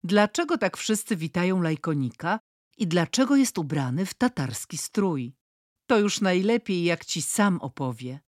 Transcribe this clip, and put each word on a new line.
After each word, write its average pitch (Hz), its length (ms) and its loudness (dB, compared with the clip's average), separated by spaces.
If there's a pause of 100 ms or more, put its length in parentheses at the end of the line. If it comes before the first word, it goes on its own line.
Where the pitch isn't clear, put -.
Dlaczego 208 540 2
tak 185 180 -2
wszyscy 214 400 -2
witają 175 460 0
lajkonika 160 760 -2 (380)
i 208 100 -2
dlaczego 175 500 2
jest 269 220 2
ubrany 143 480 -2
w - 80 -12
tatarski - 640 -4
strój? 151 560 -2 (520)
To 233 120 4
już 208 220 2
najlepiej, 190 640 2
jak 170 200 0
ci - 180 -6
sam 202 360 2
opowie. 127 680 -8